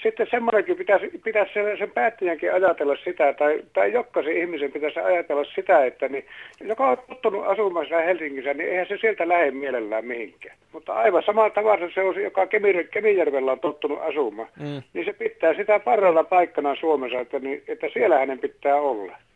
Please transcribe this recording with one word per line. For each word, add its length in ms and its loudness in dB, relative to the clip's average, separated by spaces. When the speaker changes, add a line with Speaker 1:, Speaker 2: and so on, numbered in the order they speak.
Speaker 1:
Sitten 280 0
semmoinenkin 460 0
pitäisi, 460 0
pitäisi 300 0
sen, 240 -2
sen 140 -6
päättäjänkin 640 -2
ajatella 500 2
sitä, 300 0
tai, 300 0
tai 200 2
jokaisen 440 -2
ihmisen 340 -4
pitäisi 280 -6
ajatella 440 0
sitä, 300 4
että 240 -4
niin, 160 -8
joka 280 0
on 80 2
tottunut 380 -4
asumaan 380 0
siellä 200 0
Helsingissä, 480 -2
niin 160 -4
eihän 180 -2
se 140 -6
sieltä 260 0
lähde 240 4
mielellään 540 -4
mihinkään. 520 -12
Mutta 200 -10
aivan 320 4
samalla 240 4
tavalla 440 2
se 80 -2
on, 220 -2
joka 240 0
Kemi-, 440 0
Kemijärvellä 600 2
on 80 -2
tottunut 420 -4
asumaan, 480 -4
Speaker 2:
Mm. 240 -10
Speaker 1:
niin 120 -6
se 80 -6
pitää 400 0
sitä 260 2
parhaalla 440 4
paikkana 520 0
Suomessa, 440 -2
että, 200 -6
niin, 280 -8
että 260 -8
siellä 260 4
hänen 200 -2
pitää 360 -2
olla. 420 -2